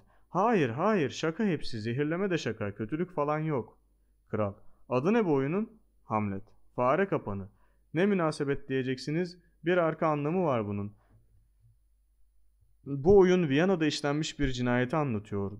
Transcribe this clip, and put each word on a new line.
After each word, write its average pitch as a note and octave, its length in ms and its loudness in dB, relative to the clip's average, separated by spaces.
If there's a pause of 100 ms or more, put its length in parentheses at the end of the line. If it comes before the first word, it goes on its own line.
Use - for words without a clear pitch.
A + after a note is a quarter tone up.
(300)
Hayır, F#3 400 2
hayır, D#3+ 400 0
şaka D#3+ 360 -4
hepsi, C#3+ 360 -2
zehirleme D3 480 -2
de E3+ 80 0
şaka, G#2 380 -4
kötülük D3+ 360 -6
falan D3+ 280 -2
yok. D3+ 380 -4 (520)
Kral. G2+ 240 -2 (360)
Adı C3 240 2
ne A#3 120 2
bu D#3+ 80 2
oyunun? D#3 380 0 (320)
Hamlet. G#2 400 -2 (320)
Fare C#3+ 320 2
kapanı. G2+ 420 -4 (440)
Ne E3 120 2
münasebet D3+ 640 -2
diyeceksiniz, C3 680 -4 (260)
bir F3+ 120 2
arka D#3+ 300 0
anlamı D3+ 360 0
var A#2+ 240 0
bunun. G2+ 260 -6 (1900)
Bu C#3+ 320 4
oyun F3+ 320 6
Viyana'da D#3+ 360 2
işlenmiş D3+ 540 -2
bir C3+ 120 0
cinayeti B2 440 0
anlatıyor. G#2+ 640 -2